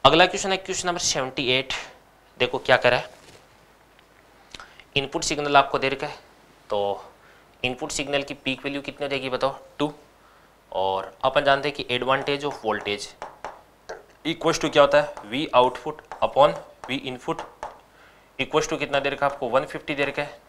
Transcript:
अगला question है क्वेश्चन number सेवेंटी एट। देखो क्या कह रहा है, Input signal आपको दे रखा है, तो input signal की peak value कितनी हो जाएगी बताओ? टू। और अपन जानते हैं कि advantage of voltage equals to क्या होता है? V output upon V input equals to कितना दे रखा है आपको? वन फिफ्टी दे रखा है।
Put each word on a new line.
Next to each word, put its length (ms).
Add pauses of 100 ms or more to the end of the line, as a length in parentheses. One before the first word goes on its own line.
अगला 220
question 260
है 40
क्वेश्चन 320
number 120
सेवेंटी 500
एट। 220 (680)
देखो 200
क्या 160
कह 120
रहा 120
है, 100 (1900)
Input 280
signal 320
आपको 220
दे 100
रखा 180
है, 120 (520)
तो 340 (580)
input 300
signal 300
की 140
peak 280
value 180
कितनी 220
हो 60
जाएगी 200
बताओ? 260 (220)
टू। 140 (800)
और 400 (120)
अपन 200
जानते 240
हैं 80
कि 220
advantage 460
of 180
voltage 440 (1200)
equals 340
to 100
क्या 120
होता 180
है? 140 (100)
V 220 (100)
output 440 (240)
upon 300 (340)
V 100 (100)
input 340 (960)
equals 320
to 80
कितना 220
दे 100
रखा 160
है 60
आपको? 160
वन 180
फिफ्टी 280
दे 100
रखा 180
है। 260